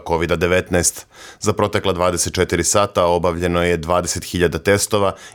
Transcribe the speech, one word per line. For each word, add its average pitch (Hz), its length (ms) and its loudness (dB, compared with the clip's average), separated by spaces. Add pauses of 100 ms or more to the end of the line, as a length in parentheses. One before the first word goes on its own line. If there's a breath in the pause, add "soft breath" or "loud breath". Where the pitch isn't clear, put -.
covida 85 280 0
devetnaest. 90 720 0 (320 loud breath)
Za 104 140 0
protekla 98 400 0
dvadeset 87 400 0
četiri 95 300 0
sata 101 420 2
obavljeno 87 580 0
je 87 140 2
dvadeset 87 460 -2
hiljada 87 340 0
testova 101 580 0 (200 loud breath)